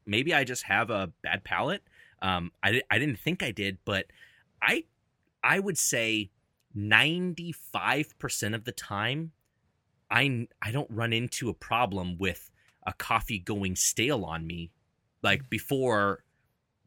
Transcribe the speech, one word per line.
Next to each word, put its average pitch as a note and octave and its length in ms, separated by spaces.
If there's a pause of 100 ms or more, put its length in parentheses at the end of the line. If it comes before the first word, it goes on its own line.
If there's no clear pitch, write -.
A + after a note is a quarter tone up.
Maybe C3 300
I C#3 80
just B2 220
have A2 260
a F#2+ 200 (120)
bad F#2 200
palate. B2+ 380 (400)
Um, F2+ 300 (100)
I G2+ 120
di-, B2+ 180
I G#2+ 80
didn't C#3 200
think F3 220
I D3 80
did, G2 340
but G2 220 (560)
I, A3 220 (600)
I C#3+ 160
would F#3+ 200
say A2 500 (480)
ninety-five D3 1400
percent A2 360
of G#2+ 80
the - 80
time, B2+ 600 (800)
I A#2+ 160
n-, A#2+ 220 (140)
I G#2+ 100
don't C#3 200
run A2+ 200
into A#2 380
a F#2 40
problem F#2+ 640
with F#2 340 (340)
a F2+ 80
coffee A2+ 460
going F#2+ 360
stale A2+ 480
on E2 240
me, E2+ 240 (500)
like, G#2+ 280
before, A2 760 (640)